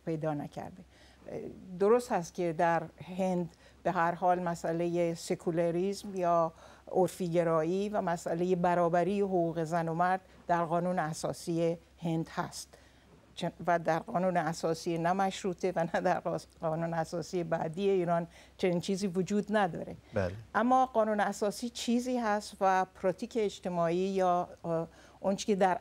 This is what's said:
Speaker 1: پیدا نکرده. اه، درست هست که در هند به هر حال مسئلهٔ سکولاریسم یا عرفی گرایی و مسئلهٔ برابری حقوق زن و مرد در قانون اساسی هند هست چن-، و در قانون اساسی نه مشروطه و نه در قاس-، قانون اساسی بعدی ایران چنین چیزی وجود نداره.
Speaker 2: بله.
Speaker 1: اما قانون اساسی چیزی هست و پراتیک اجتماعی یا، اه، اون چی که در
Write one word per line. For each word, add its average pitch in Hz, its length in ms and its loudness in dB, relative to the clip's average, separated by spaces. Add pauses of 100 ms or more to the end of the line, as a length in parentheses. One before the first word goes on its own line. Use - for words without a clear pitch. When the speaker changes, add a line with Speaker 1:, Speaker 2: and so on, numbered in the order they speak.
Speaker 1:
پیدا 156 280 -2
نکرده. 160 500 -10 (440)
اه، - 120 -8 (400)
درست 240 320 4
هست 175 220 -2
که 170 200 -2
در 165 300 2 (340)
هند 180 380 0 (280)
به 170 80 0
هر 170 200 2
حال 180 280 2
مسئلهٔ 170 760 0
سکولاریسم 175 1040 -2
یا 170 380 2 (380)
عرفی 180 380 2
گرایی 165 600 2
و 208 120 -2
مسئلهٔ 175 540 0
برابری 175 680 2
حقوق 170 420 0
زن 165 260 0
و 165 40 -2
مرد 180 280 2 (260)
در 170 180 2
قانون 175 340 0
اساسی 165 760 -2 (240)
هند 165 300 -2
هست - 460 -8 (580)
چن-، 170 160 -4 (160)
و 170 120 4
در 160 200 0
قانون 180 380 0
اساسی 165 600 -2
نه 170 160 2
مشروطه 190 600 -2
و 170 180 0
نه 190 80 0
در 180 180 2
قاس-، 160 280 -6 (140)
قانون 165 320 -2
اساسی 170 500 -4
بعدی 165 460 -2
ایران 175 380 2 (300)
چنین 180 220 2
چیزی 196 280 -2
وجود 190 420 0
نداره. 190 460 0 (180)
Speaker 2:
بله. 95 200 0 (220)
Speaker 1:
اما 254 300 4
قانون 214 340 0
اساسی 202 500 -2
چیزی 247 480 0
هست 214 440 -2
و 185 240 4
پراتیک - 560 -4
اجتماعی 175 560 0
یا، 185 520 2 (140)
اه، 165 240 -2 (320)
اون 196 160 0
چی - 100 -6
که 208 100 2
در 185 260 4